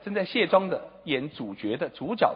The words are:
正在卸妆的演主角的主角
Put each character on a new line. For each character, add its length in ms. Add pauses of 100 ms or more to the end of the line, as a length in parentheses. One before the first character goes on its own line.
正 100
在 100
卸 220
妆 220
的 200 (140)
演 280
主 260
角 200
的 120
主 260
角 220